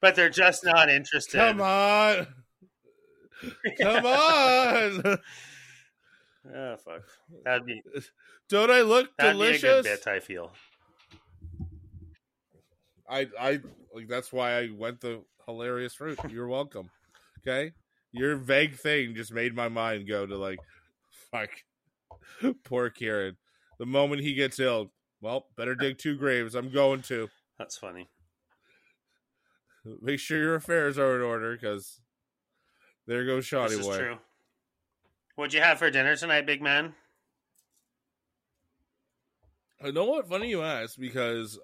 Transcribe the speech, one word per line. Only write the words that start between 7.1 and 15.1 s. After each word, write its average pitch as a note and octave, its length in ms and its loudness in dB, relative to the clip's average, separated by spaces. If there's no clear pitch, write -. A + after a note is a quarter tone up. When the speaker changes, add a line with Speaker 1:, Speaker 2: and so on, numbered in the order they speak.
Speaker 1:
That'd B2 220 0
be, A#2 160 -10
Speaker 2:
Don't G#3+ 220 4
I B3 100 8
look A#3+ 380 4
Speaker 1:
that'd D3 160 6
Speaker 2:
delicious? G3+ 260 2
Speaker 1:
be C4+ 80 4
a C4 40 8
good - 0 -
bit, - 20 -4
I G2 140 -2
feel. F2 320 -10
Speaker 2:
I, C3+ 200 -4
I, C3+ 220 -2
like, A2+ 140 -16
that's B2 240 -6
why B2 260 -2
I A#2+ 160 -4
went A#2 280 -10
the A#2 220 -10